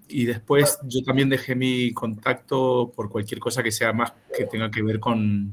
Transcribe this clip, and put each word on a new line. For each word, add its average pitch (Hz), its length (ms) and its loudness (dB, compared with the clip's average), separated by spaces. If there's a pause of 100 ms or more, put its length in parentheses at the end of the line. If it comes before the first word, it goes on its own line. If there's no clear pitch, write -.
y 127 180 -2
después 143 600 2
yo 127 180 -2
también 135 260 2
dejé 131 240 0
mi 123 400 2
contacto 123 1000 0
por 104 160 -8
cualquier 104 280 -6
cosa 120 220 -4
que 113 100 0
sea 110 220 0
más 117 180 0 (240)
que - 100 -2
tenga 110 260 -4
que 113 100 -4
ver 110 180 0
con, 104 540 0